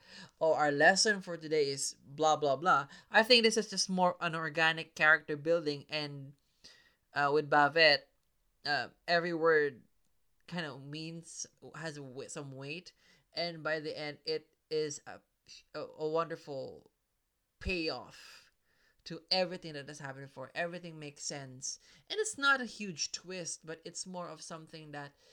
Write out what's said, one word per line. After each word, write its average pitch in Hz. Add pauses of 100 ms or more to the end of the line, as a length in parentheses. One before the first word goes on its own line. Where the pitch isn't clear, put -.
(400)
"Oh, 160
our 147
lesson 185
for 170
today 151
is 139 (100)
blah, 151
blah, 143
blah." 143 (220)
I 220
think 233
this 220
is 208
just 190
more 180
an 165
organic 160
character 156
building, 147
and, 143 (800)
uh, 143
with 151
Bavette, 147 (640)
uh, 127 (200)
every 170
word 156 (680)
kind 170
of 135
means, 160 (300)
has 151
w-, 131
some 139
weight, 143 (400)
and 165
by 156
the 151
end, 147
it 156 (220)
is 151
a, 98 (580)
a, 139 (140)
a 156
wonderful 151 (720)
payoff 160 (540)
to 165 (100)
everything 180
that 143
has 147
happened 135
before. 135
Everything 170
makes 147
sense. 135 (320)
And 392
it's -
not 277
a -
huge 208
twist, 175
but 160
it's 170
more 180
of 160
something 160
that 143 (200)